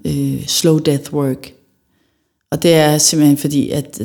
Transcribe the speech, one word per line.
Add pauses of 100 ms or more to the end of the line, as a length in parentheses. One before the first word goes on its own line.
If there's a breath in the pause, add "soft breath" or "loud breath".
øh,
slow
death
work. (1000)
Og
det
er
simpelthen
fordi,
at